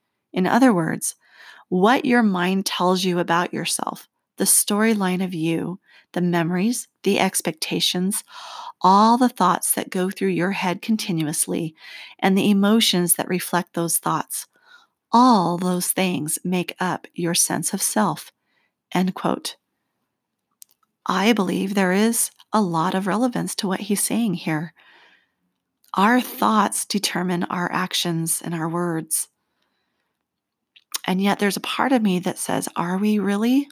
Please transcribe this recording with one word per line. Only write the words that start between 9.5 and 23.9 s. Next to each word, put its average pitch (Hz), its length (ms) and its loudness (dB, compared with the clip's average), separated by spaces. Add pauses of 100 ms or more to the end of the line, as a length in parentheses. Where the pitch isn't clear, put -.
that - 180 -4
go 185 200 -2
through 196 180 -4
your 180 240 0
head 185 300 -4
continuously, 165 920 -2 (460)
and 190 180 4
the 202 120 4
emotions 196 640 4
that - 140 -4
reflect 175 440 -4
those 170 240 -2
thoughts, - 480 -4 (640)
all 208 460 6
those 180 300 -2
things 180 560 -2
make 180 360 -2
up 180 340 -4
your 170 200 -2
sense - 400 -2
of 196 80 -4
self." - 500 -2 (600)
End 185 240 0
quote. - 400 -4 (1500)
I 190 280 2
believe 190 400 0
there 190 200 2
is 220 360 2 (220)
a 214 100 2
lot 170 320 0
of 190 140 -2
relevance 196 480 -2
to - 120 -4
what 185 140 -2
he's 202 220 -2